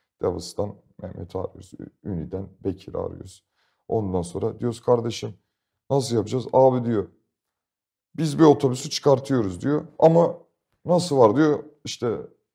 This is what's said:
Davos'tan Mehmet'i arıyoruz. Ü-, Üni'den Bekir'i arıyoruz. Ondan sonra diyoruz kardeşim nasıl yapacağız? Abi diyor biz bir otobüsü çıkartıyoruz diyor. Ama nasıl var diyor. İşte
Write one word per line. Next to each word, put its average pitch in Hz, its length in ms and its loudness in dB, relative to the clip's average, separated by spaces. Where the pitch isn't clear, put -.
Davos'tan 101 540 -6
Mehmet'i - 360 -12
arıyoruz. - 420 -12
Ü-, - 300 -14
Üni'den 92 380 -8
Bekir'i 90 340 -8
arıyoruz. - 480 -12
Ondan 95 340 -2
sonra 104 380 -6
diyoruz 117 220 -6
kardeşim 117 520 -2
nasıl 131 260 0
yapacağız? 110 380 -2
Abi 127 320 4
diyor 107 220 -2
biz 147 220 -2
bir 165 40 8
otobüsü 143 460 4
çıkartıyoruz 127 720 0
diyor. 139 240 -4
Ama 165 380 4
nasıl 165 320 0
var 113 180 6
diyor. 151 280 2
İşte 110 320 -6